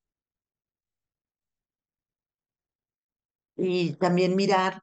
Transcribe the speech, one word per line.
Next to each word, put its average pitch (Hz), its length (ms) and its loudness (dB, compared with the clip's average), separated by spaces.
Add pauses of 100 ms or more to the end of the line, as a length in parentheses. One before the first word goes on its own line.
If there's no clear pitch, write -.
(3500)
Y 180 380 -2
también 180 420 0
mirar 190 480 0